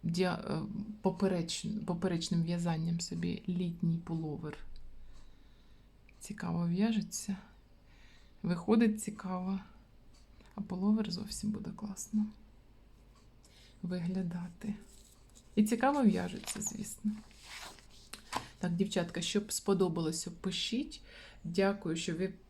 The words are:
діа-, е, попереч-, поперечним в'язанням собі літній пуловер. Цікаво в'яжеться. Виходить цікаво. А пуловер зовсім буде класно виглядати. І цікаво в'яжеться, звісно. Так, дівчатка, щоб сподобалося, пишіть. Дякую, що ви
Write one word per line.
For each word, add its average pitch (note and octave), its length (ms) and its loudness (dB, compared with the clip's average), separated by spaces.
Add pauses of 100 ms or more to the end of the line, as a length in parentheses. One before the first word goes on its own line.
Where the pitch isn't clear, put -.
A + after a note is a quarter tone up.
діа-, E3+ 380 2 (100)
е, D#3+ 120 0 (400)
попереч-, F#3 800 0
поперечним E3+ 580 0
в'язанням E3+ 580 0
собі E3+ 480 -2
літній F3 500 2
пуловер. D#3 600 -4 (1600)
Цікаво E3+ 460 -2
в'яжеться. G3 720 2 (1040)
Виходить G#3+ 600 4
цікаво. F#3+ 580 -4 (920)
А G#3 60 -8
пуловер G#3 500 2
зовсім G3+ 400 -4
буде - 200 -4
класно G#3+ 560 -2 (1600)
виглядати. F3+ 920 -4 (800)
І G#3+ 100 8
цікаво B3+ 380 4
в'яжеться, F3+ 600 2
звісно. - 500 -4 (1500)
Так, F3 160 0
дівчатка, F3 460 2
щоб G#3 320 0
сподобалося, E3+ 800 2 (100)
пишіть. A3+ 600 -2 (440)
Дякую, F#3+ 520 2
що E3+ 180 -2
ви F#3 180 -2 (180)